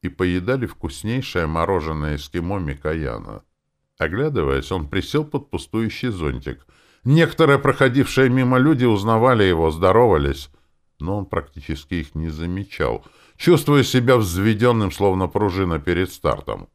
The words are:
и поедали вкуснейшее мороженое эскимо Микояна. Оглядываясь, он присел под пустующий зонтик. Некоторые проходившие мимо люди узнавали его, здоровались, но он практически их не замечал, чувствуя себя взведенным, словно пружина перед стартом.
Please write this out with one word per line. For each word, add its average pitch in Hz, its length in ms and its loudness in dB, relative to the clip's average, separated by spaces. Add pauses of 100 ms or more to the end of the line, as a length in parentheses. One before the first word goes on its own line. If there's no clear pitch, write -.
и 90 80 -6
поедали 92 560 -2
вкуснейшее 92 800 -6
мороженое 78 720 -2
эскимо 87 420 -8
Микояна. 69 840 -8 (540)
Оглядываясь, 85 720 -2
он 82 160 -6
присел 98 380 -4
под 147 240 -8
пустующий 113 640 -6
зонтик. 71 560 -8 (380)
Некоторые 151 540 4
проходившие 135 720 2
мимо 127 300 2
люди 131 260 2
узнавали 110 600 4
его, 82 260 4
здоровались, 90 800 2 (500)
но 90 160 -6
он 98 80 -6
практически 82 720 -8
их 76 200 -8
не 80 140 -6
замечал, 82 720 -6 (360)
чувствуя 143 440 4
себя 123 360 2
взведенным, 104 760 2
словно 95 340 0
пружина 92 520 -2
перед 87 340 -2
стартом. 50 640 -6